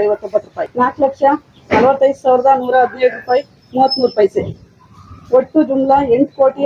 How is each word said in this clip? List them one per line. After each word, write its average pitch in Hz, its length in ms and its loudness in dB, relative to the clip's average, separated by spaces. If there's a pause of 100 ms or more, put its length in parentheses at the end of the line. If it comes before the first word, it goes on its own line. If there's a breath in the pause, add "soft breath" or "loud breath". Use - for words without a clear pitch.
ಐವತ್ತೊಂಬತ್ತು 208 480 -2
ರೂಪಾಯಿ. 170 280 -10
ನಾಲ್ಕು 247 260 -2
ಲಕ್ಷ 269 200 -2 (480)
ನಲವತ್ತೈದು 269 520 2
ಸಾವಿರದ 254 360 2
ನೂರ 247 220 -4
ಹದಿನೇಳು 247 360 0
ರೂಪಾಯಿ 247 260 -2 (300)
ಮೂವತ್ಮೂರು 254 440 0
ಪೈಸೆ. 208 260 0 (920)
ಒಟ್ಟು 262 260 0
ಜುಮ್ಲಾ 269 360 0 (160)
ಎಂಟು 277 220 -2
ಕೋಟಿ 269 300 0